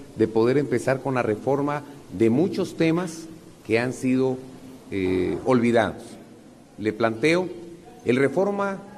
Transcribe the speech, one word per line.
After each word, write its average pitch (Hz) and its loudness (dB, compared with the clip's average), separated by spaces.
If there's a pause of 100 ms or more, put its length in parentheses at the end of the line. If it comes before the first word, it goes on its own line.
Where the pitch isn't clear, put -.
(160)
de 107 4
poder 117 2
empezar 135 0
con 135 -2
la 123 0
reforma 139 0 (340)
de 113 6
muchos 175 0
temas 170 0 (400)
que 110 2
han 123 0
sido, 131 0 (520)
eh, 92 0
olvidados. 117 2 (760)
Le 104 0
planteo, 143 0 (560)
el 123 4
reforma, 196 0 (200)